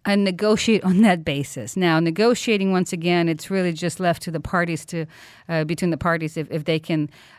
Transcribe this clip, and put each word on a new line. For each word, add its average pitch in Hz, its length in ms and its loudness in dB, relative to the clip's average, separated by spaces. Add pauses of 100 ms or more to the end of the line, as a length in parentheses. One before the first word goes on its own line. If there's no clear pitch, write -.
and 202 180 2
negotiate 208 600 2
on 190 180 4
that 180 220 4
basis. 139 520 -6
Now, 165 240 4
negotiating, 196 720 2
once 185 220 0
again, 170 340 2
it's 156 220 -4
really 185 220 0
just 165 280 -6
left 170 220 0
to 180 80 -8
the 160 100 -4
parties 170 460 -4
to, 165 180 -6 (440)
uh, 160 160 0
between 170 260 -2
the 151 80 -2
parties 165 380 -2
if, 156 140 -8
if 151 140 -6
they 160 140 0
can, 156 320 -2 (280)